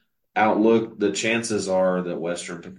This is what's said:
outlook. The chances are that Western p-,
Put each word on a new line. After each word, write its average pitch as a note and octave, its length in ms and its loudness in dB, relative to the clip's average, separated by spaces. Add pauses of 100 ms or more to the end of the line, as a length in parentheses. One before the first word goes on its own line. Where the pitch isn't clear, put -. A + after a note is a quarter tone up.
(380)
outlook. A2 640 4
The G2+ 120 2
chances A2 560 -2
are F#2 360 2
that F2 160 -6
Western E2+ 420 -8
p-, F#2+ 180 -16